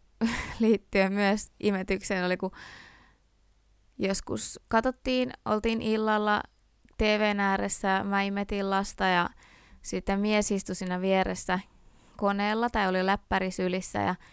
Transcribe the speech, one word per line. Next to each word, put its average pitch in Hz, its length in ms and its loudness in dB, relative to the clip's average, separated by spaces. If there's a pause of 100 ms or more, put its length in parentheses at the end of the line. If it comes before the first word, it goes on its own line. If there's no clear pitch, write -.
(120)
<laughs> - 480 -4
liittyen 196 520 4
myös 202 480 0
imetykseen 190 640 0
oli, 180 120 2
kun 185 140 -4 (1500)
joskus - 720 -4
katsottiin, 254 640 0 (120)
oltiin 220 380 0
illalla 214 600 0 (560)
T - 20 -2
V:n 214 400 2
ääressä, 196 640 0
mä 196 180 0
imetin 202 480 -2
lasta 196 340 -2
ja 180 260 2 (520)
sitten 190 380 -2
mies 208 300 2
istui 196 240 -4
siinä 180 260 -4
vieressä 190 600 0 (560)
koneella 208 540 0
tai 202 180 0
oli 185 180 0
läppäri 190 440 0
sylissä 185 480 -2
ja 196 160 0 (180)